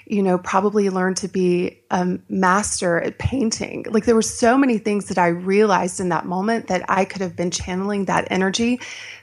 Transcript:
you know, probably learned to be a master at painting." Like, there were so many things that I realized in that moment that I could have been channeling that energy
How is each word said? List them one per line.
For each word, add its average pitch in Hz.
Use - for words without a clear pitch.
you 202
know, 190
probably 196
learned 185
to 190
be 180
a 185
master 185
at -
painting." -
Like, 220
there 233
were 220
so 240
many 254
things 202
that 190
I 175
realized 185
in 185
that 165
moment 196
that 180
I 190
could 190
have 175
been 175
channeling 196
that 170
energy 196